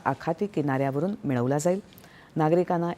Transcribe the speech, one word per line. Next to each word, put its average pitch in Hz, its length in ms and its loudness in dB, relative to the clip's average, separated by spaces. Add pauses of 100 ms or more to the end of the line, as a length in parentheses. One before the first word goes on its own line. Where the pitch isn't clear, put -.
आखाती 165 420 -2
किनाऱ्यावरून 143 680 0 (100)
मिळवला 131 340 0
जाईल. 180 220 0 (560)
नागरिकांना 170 600 2